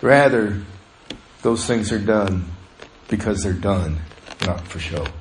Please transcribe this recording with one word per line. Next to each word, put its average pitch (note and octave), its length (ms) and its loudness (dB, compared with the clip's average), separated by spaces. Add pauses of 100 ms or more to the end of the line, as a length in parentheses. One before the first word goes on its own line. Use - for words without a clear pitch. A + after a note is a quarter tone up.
Rather, B2 600 4 (800)
those A#2 220 0
things A2+ 260 0
are A2+ 80 0
done G2+ 460 2 (640)
because G2+ 340 -2
they're F#2+ 100 0
done, F2 460 -2 (480)
not E2+ 220 -4
for E2 100 -10
show. D#2+ 260 -6 (160)